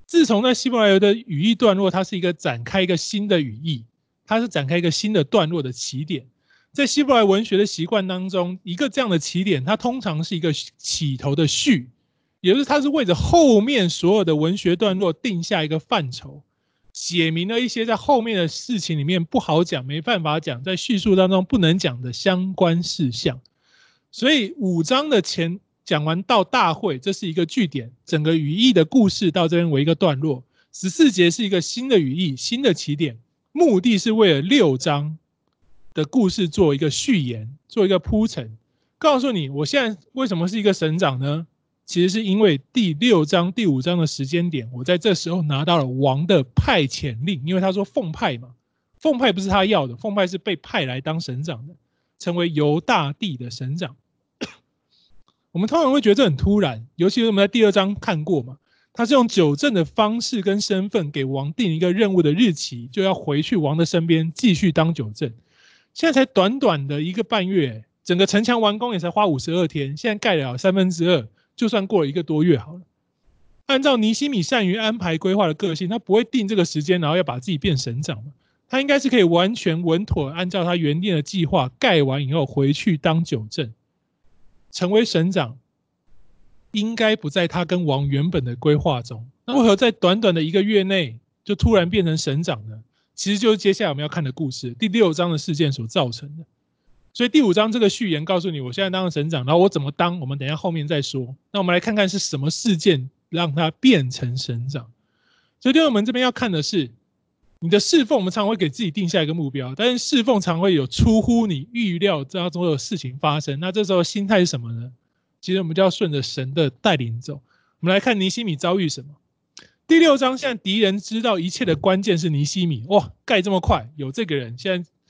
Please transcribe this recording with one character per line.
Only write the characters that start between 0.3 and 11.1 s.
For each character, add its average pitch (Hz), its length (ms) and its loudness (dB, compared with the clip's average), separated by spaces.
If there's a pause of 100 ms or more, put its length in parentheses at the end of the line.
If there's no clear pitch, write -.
在 254 100 4
希 247 180 -2
伯 226 140 2
来 196 140 8
的 208 160 4
语 180 280 -6
义 226 120 4
段 202 220 4
落， 196 120 2
它 180 140 -2
是 190 160 -6
一 - 20 -6
个 175 120 0
展 120 320 -6
开 190 180 0
一 180 40 2
个 175 100 2
新 208 320 -4
的 180 120 2
语 117 220 -6
义， 139 220 -6 (420)
它 220 140 0
是 240 80 -2
展 143 180 -4
开 165 100 0
一 175 40 2
个 170 100 0
新 208 220 -4
的 180 100 4
段 165 260 2
落 165 140 -2
的 127 80 -6
起 135 340 -8
点。 147 220 -8 (460)
在 285 120 0
希 285 200 0
伯 269 100 4
来 226 80 6
文 202 220 4
学 196 120 -2
的 202 80 4
习 165 220 -4
惯 196 220 -2
当 185 200 -6
中， 180 360 -4
一 175 100 -6
个 269 140 -2
这 269 120 -6
样 240 80 -4
的 170 120 2
起 180 240 -4
点， 151 200 0
它 208 120 0
通 247 240 -4
常 165 240 -4
是 190 120 -8
一 160 40 -6
个 160 120 0
起 - 640 -6